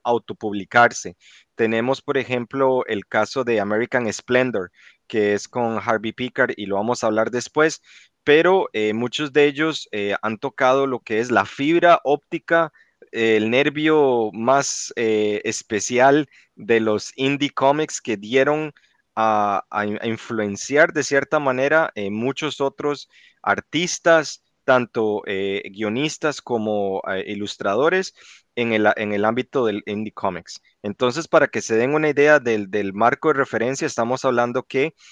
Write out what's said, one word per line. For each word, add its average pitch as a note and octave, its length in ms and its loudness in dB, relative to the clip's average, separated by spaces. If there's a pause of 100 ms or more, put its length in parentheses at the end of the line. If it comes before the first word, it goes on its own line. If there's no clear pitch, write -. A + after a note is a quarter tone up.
autopublicarse. G#2+ 1120 0 (380)
Tenemos, C3+ 480 0
por C#3+ 160 -2
ejemplo, B2+ 680 0
el G#2 200 -6
caso A2+ 380 -2
de A#2 160 0
American G#2+ 520 -2
Splendor, B2 580 -2 (360)
que G#2 280 2
es G2+ 140 -6
con A2+ 300 -2
Harvey A2 340 -2
Picard, B2 440 -2
y G#2 100 -8
lo G2 100 -2
vamos A2+ 260 -2
a A#2+ 40 0
hablar A2 240 0
después, D3+ 500 -2 (440)
pero, E3 480 4
eh, G#2+ 200 0
muchos B2 400 -4
de D3 140 6
ellos, D3 440 -2
eh, G2+ 320 -4
han G#2+ 160 -4
tocado C3+ 480 0
lo B2+ 140 -4
que A2 180 -4
es B2 120 -2
la G2+ 160 4
fibra E3 580 4
óptica, D#3+ 680 -2 (380)
eh, A2+ 260 2
el G#2+ 120 2
nervio C#3 840 2
más, B2+ 640 0
eh, G#2+ 480 0
especial B2 840 0 (260)
de A2+ 260 2
los G#2+ 360 -2
indie C3+ 340 -2
comics C#3+ 500 0
que A#2 160 -4
dieron C3+ 560 0 (440)
a, G#2 540 0
a G#2 160 -2
in-, G#2 160 -6
a - 40 -4
influenciar A2+ 840 0
de D3+ 100 -2
cierta C#3 360 0
manera, C#3+ 560 0
eh, G2+ 160 -6
muchos C3 500 -4
otros C#3+ 480 -4 (340)
artistas, D#3 1000 0 (220)
tanto, A2+ 600 2
eh, G2 380 -4 (100)
guionistas B2 720 -4
como, G#2 680 -2
eh, F#2+ 180 -4
ilustradores G#2+ 880 -2 (420)
en A#2 180 0
el, G#2+ 120 4 (100)
en G#2 180 -4
el G2+ 100 0
ámbito A#2+ 400 0
del G#2 220 -2
indie G#2+ 260 -6
comics. - 480 -8 (220)
Entonces, B2 440 -4
para C#3+ 200 4
que A2 160 -4
se A2+ 140 -2
den B2+ 180 2
una D#3 160 2
idea D3 300 6
del, A2 300 -2
del G2+ 220 -4
marco A#2 360 0
de D3+ 60 4
referencia, C3 520 -2
estamos B2 400 -2
hablando B2 380 0
que C#3 280 -2 (200)